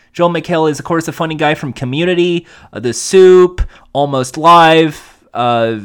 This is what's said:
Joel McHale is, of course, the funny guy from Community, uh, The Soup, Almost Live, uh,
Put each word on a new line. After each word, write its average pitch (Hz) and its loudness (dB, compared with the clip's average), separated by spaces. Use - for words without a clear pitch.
Joel 175 0
McHale 160 -2
is, 147 -6
of 143 -16
course, 165 -4
the 156 -8
funny 160 -8
guy 151 -2
from 143 -8
Community, 170 -4
uh, - -14
The 120 -4
Soup, 185 4
Almost 139 -4
Live, 160 2
uh, 117 -2